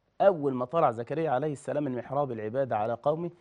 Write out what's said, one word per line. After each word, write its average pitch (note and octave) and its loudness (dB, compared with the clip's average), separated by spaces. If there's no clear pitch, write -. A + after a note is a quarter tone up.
أول D#3+ 4
ما B2 -2
طلع D#3+ 2
زكريا C#3 -2
عليه C#3 0
السلام C#3 -4
من B2+ -2
محراب C3+ -4
العبادة A2+ -2
على A2 0
قومه، D#3+ -2